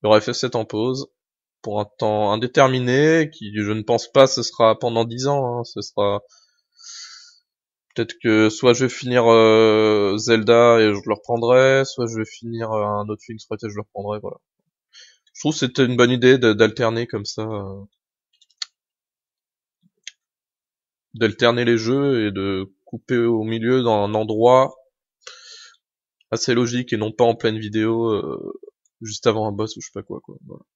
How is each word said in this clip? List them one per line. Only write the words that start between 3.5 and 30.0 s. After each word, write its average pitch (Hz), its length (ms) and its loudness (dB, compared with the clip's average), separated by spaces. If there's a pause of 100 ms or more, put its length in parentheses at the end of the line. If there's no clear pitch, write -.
je 104 160 -2
ne 110 100 -4
pense 113 300 -2
pas, 135 160 6
ce 127 160 -4
sera 113 340 2
pendant 117 260 -2
dix 117 220 -8
ans, 131 360 -2
hein, - 20 -8
ce - 180 -12
sera, 101 400 -2 (1700)
peut-être 113 260 -6
que 110 300 4
soit 120 220 2
je 120 120 0
vais 123 40 0
finir, 123 360 0
euh, 110 920 4
Zelda 117 640 4
et 107 140 4
je 101 160 -6
le 107 60 0
reprendrai, 127 680 2
soit 127 200 -6
je 113 140 -8
vais 107 60 -4
finir, 113 460 -10
euh, 107 140 -4
un 104 240 -6
autre 107 160 -10
Phoenix 110 240 -18
Wright 107 140 -10
et 110 80 -8
je 101 40 -14
le 101 60 -10
reprendrai, 101 380 -10
voilà. 104 180 -14 (960)
Je - 80 -20
trouve 151 120 -2
que - 40 -6
c'était 131 280 0
une 120 120 -2
bonne 123 140 4
idée 127 260 4
de, 120 160 2
d'alterner 113 540 0
comme 104 180 -8
ça, - 160 -12
euh, 101 420 -10 (3250)
d'alterner 117 500 0
les 120 140 2
jeux 123 480 -2
et 101 40 -4
de 98 400 -6 (120)
couper - 340 -6
au 117 240 0
milieu 113 400 -2
dans 107 220 0
un 104 100 -4
endroit 113 640 2 (1500)
assez 113 240 -4
logique 120 400 -2
et 117 40 -2
non 107 140 -4
pas 120 140 0
en 117 80 2
pleine 110 240 -4
vidéo, 110 540 -2
euh, - 420 -6 (480)
juste 110 240 -8
avant 110 220 0
un 107 40 -4
boss 107 260 -6
ou - 40 -16
je - 60 -18
sais - 80 -20
pas 98 80 -12